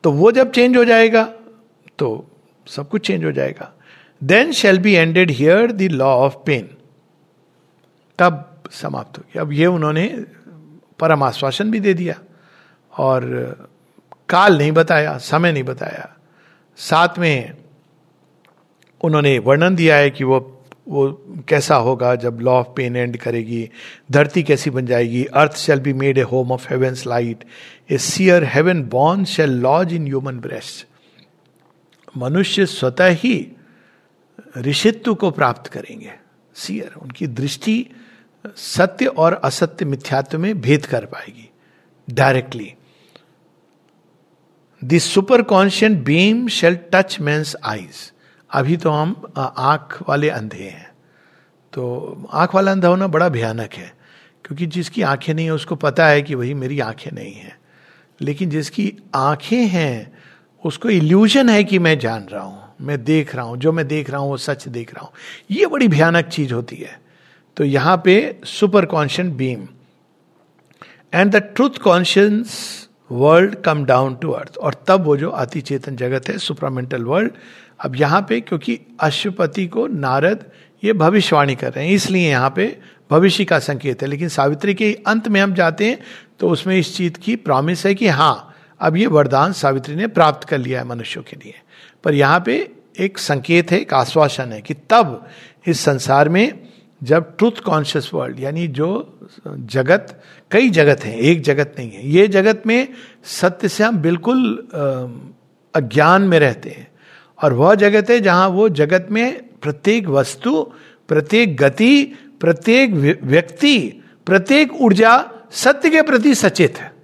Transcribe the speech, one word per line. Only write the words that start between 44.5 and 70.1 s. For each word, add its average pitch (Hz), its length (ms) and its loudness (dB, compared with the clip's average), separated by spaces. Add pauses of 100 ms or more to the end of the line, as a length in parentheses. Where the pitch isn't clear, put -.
The 160 320 0
superconscient 196 880 2
beam 185 380 4
shall 180 320 2 (200)
touch 190 260 0
men's 151 340 -4
eyes। 101 580 -12 (380)
अभी 139 260 0
तो 165 120 -2
हम, 156 320 -4 (160)
अ, 131 200 -6
आंख 147 520 -4
वाले 147 200 0
अंधे 107 340 -10
हैं। 82 260 -20 (840)
तो 127 100 -8 (500)
आंख 180 220 -2
वाला 196 160 2
अंधा 185 160 2
होना 185 200 2
बड़ा 165 220 0
भयानक 113 440 -6
है, - 200 -20 (520)
क्योंकि 156 200 -8
जिसकी 170 360 -6
आंखें 143 320 -2
नहीं 165 120 -2
है 160 80 -2
उसको 151 220 -6
पता 151 320 2
है 147 140 6
कि 147 140 -6
वही 123 180 -6
मेरी 139 260 -6
आंखें 113 320 -8
नहीं - 220 -14
हैं। - 260 -20 (600)
लेकिन 147 280 -4
जिसकी 151 440 -4 (220)
आंखें 147 500 0
हैं 151 520 -4 (480)
उसको 196 240 -4
illusion 208 600 4
है 208 140 4
कि 185 160 0
मैं 160 200 2
जान 113 340 -8
रहा 98 100 -10
हूं, 95 180 -16 (200)
मैं 135 220 -8
देख 147 320 -2
रहा 127 100 -8
हूं, 120 120 -12
जो 151 140 0
मैं 160 160 -2
देख 147 220 -6
रहा 143 100 -6
हूं 139 100 -4
वो 135 80 -6
सच 139 300 -8
देख 117 280 -12
रहा - 100 -18
हूं। - 60 -20 (400)
ये 349 140 2
बड़ी 285 220 0
भयानक 165 380 4
चीज 147 260 -6
होती 120 240 -8
है। - 260 -18 (560)
तो 156 60 -2
यहां 143 340 2
पे 190 480 2
superconscient 180 880 0
beam 127 260 -6 (1600)